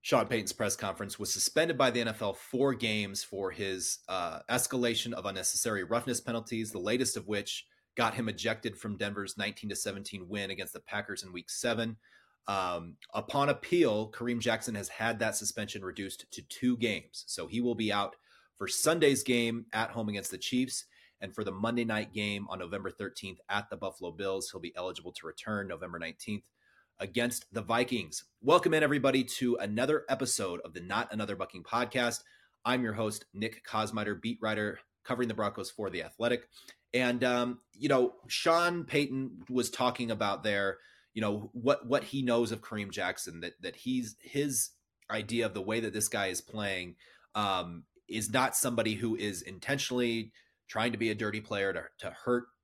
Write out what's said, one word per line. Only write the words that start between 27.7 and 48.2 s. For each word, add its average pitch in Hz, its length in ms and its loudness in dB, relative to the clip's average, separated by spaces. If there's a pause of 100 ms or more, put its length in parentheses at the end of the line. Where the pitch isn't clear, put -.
Welcome 170 320 6
in, 156 100 6
everybody, 139 400 4
to 120 340 2
another 120 520 2
episode 110 560 0
of 87 80 -14
the 92 80 -10
Not 101 320 -2
Another 101 240 -2
Bucking 90 260 -6
podcast. 120 600 0 (420)
I'm 127 180 4
your 110 120 0
host, 107 400 -2
Nick 110 320 -6
Kosmider, 107 520 0
beat 113 220 -4
writer 107 380 0 (260)
covering 123 240 0
the 110 60 -2
Broncos 104 360 -2
for 101 200 -4
The 82 140 -4
Athletic. 117 440 0 (460)
And, 123 280 4
um, 123 360 2 (160)
you 143 160 0
know, 123 240 6 (140)
Sean 170 560 4
Payton 135 640 -2
was 123 180 2
talking 123 420 2
about 104 320 2
there, 101 360 2 (340)
you 110 80 -4
know, 104 320 0
what, 123 340 2
what 120 160 2
he 135 200 -4
knows 117 280 4
of 113 120 -4
Kareem 104 280 -6
Jackson, 90 500 -4
that, 85 200 -6
that 90 160 -8
he's, 123 460 -2
his 143 480 0 (400)
idea 110 340 0
of 101 80 0
the 101 80 -4
way 110 200 0
that 107 120 -2
this 104 160 0
guy 101 200 2
is 90 120 0
playing, 95 560 -4 (380)
um, 90 500 0 (240)
is 107 240 -2